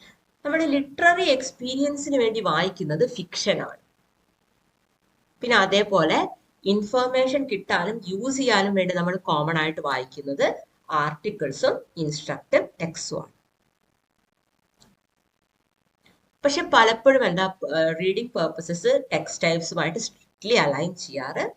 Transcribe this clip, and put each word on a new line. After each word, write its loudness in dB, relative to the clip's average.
നമ്മുടെ 0
ലിറ്റററി 2
എക്സ്പീരിയൻസിന് -2
വേണ്ടി 2
വായിക്കുന്നത് 0
ഫിക്ഷൻ -2
ആണ്. -12
പിന്നെ 4
അതേപോലെ 4
ഇൻഫർമേഷൻ 2
കിട്ടാനും -2
യൂസ് -4
ചെയ്യാനും 2
വേണ്ടി 2
നമ്മൾ 0
കോമൺ 0
ആയിട്ട് -4
വായിക്കുന്നത് -4
ആർട്ടിക്കിൾസും -2
ഇൻസ്ട്രക്റ്റീവ് -2
ടെക്സ്റ്റും -8
ആണ്. -12
പക്ഷെ 2
പലപ്പോഴും 6
എന്താ, 0
ഏഹ്, 0
റീഡിംഗ് -2
പർപ്പസസ് -2
ടെക്സ്റ്റ് -4
ടൈപ്സുമായിട്ട് -2
സ്ട്രിക്ട്ലി -4
അലൈൻ 0
ചെയ്യാറ് -8